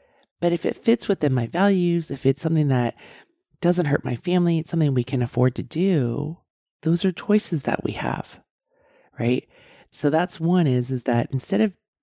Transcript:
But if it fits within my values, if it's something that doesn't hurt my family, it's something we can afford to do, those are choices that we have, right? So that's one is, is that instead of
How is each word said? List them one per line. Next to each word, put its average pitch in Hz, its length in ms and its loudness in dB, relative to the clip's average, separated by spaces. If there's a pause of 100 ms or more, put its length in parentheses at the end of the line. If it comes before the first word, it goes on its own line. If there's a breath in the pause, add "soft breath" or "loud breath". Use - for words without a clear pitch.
(400 soft breath)
But 170 120 0
if 170 140 -4
it - 120 -4
fits - 300 0
within 147 260 0
my 117 140 0
values, 175 640 0
if 139 140 -6
it's 135 160 2
something 160 260 0
that 123 280 0 (680 loud breath)
doesn't 175 240 2
hurt 143 180 0
my 123 140 -4
family, 175 420 2
it's - 100 -8
something 156 240 2
we 123 120 0
can 123 160 -2
afford 123 340 0
to 117 80 -6
do, 151 720 -2 (440)
those 170 240 0
are 185 80 2
choices 202 500 0
that - 180 -4
we - 120 -4
have, - 460 -8 (800 soft breath)
right? 120 300 -2 (420 soft breath)
So - 200 -2
that's 165 280 0
one 165 300 2
is, 127 240 0
is 123 120 -4
that 120 280 0
instead 190 300 -2
of 214 100 0 (320)